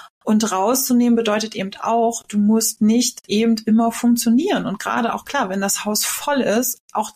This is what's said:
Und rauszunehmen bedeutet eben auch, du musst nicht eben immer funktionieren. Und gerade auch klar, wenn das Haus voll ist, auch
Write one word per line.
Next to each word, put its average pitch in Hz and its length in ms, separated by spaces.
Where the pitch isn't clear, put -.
Und 214 280
rauszunehmen 240 640
bedeutet 214 400
eben 196 140
auch, 233 420
du - 160
musst 214 440
nicht 226 460
eben 226 360
immer 226 280
funktionieren. 240 720
Und 196 120
gerade - 360
auch - 100
klar, 269 240
wenn 196 120
das 196 260
Haus 208 180
voll - 380
ist, 233 360
auch 214 240